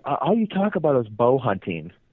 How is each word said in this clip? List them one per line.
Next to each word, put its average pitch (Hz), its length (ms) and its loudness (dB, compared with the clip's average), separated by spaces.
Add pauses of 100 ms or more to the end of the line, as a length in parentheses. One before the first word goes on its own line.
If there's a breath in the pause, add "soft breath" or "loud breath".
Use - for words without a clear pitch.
"A-, 139 120 -2
all 180 200 0
you 226 80 0
talk 196 300 -2
about 151 280 2
is 107 60 -10
bow 120 300 4
hunting. 95 520 -4 (220)